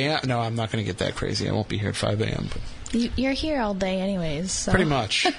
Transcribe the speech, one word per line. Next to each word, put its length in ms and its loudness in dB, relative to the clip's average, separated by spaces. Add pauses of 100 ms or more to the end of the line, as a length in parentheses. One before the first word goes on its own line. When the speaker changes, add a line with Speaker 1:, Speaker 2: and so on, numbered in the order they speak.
Speaker 1:
M. 200 0
No, 160 2
I'm 160 0
not 160 -2
gonna 100 0
get 160 -4
that 160 0
crazy. 340 -2
I 40 2
won't 160 0
be 100 -2
here 120 0
at 60 -2
five 240 0
A 60 0
M, 260 -2
but 480 -6
Speaker 2:
You, 160 0
you're 160 2
here 280 0
all 140 0
day 260 0
anyways, 500 -2
so. 220 -2
Speaker 1:
Pretty 160 6
much. 380 2 (120)